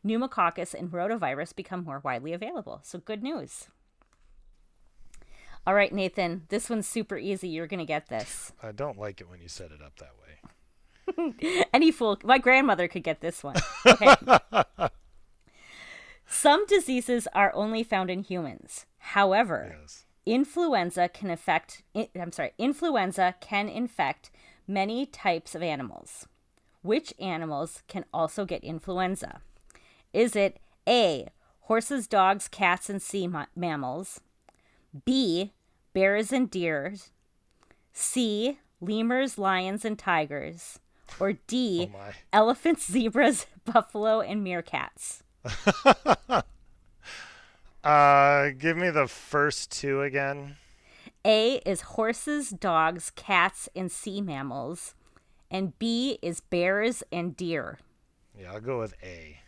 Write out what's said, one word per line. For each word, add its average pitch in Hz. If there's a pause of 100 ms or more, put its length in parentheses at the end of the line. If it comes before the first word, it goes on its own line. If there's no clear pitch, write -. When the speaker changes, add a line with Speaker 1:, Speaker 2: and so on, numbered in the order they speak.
Speaker 1:
pneumococcus 220
and 175
rotavirus 170
become 180
more 139
widely 139
available. 214
So -
good 214
news. 254 (2000)
All 190
right, 202
Nathan, 180
this -
one's 214
super 208
easy. 190
You're 160
gonna 175
get 151
this. - (100)
Speaker 2:
I 110
don't 120
like 104
it 87
when 90
you 85
set 82
it 76
up 73
that -
way. - (880)
Speaker 1:
<laughs> 339
Any 320
fool, 214
my 254
grandmother 247
could 165
get 160
this 165
one. 143 (280)
Okay. 247 (380)
<laughs> 185 (1400)
Some 330
diseases 247
are 202
only 220
found 190
in 185
humans. - (120)
However, 202
Speaker 2:
Yes. - (200)
Speaker 1:
influenza 226
can 202
affect, - (140)
I, 220
I'm 175
sorry, -
influenza 220
can 208
infect 180 (380)
many 202
types 175
of 160
animals. 131 (540)
Which 226
animals 160
can 190 (100)
also 165
get 180
influenza? 185 (720)
Is 226
it 196 (280)
A, 190 (340)
horses, 226
dogs, 196
cats, 185
and 196
sea 196
ma-, 165 (100)
mammals? 156 (840)
B, 202 (380)
bears 202
and 254
deer? 165 (960)
C, 233 (220)
lemurs, 226
lions, 190
and 214
tigers? 156 (400)
Or 196
D, 185
Speaker 2:
Oh 95
my. 101 (200)
Speaker 1:
elephants, 240
zebras, 233 (100)
<laughs> -
buffalo, 220
and 202
meerkats? - (200)
Speaker 2:
<laughs> - (1400)
Uh, 143
give 160
me 175
the 147
first -
two 139
again. 143 (680)
Speaker 1:
A 220
is 185
horses, 233
dogs, 170
cats, 185
and 185
sea 202
mammals. 139 (560)
And 190
B 233
is 170
bears 196
and 175
deer. 165 (600)
Speaker 2:
Yeah, 92
I'll 107
go 123
with 104
A. 82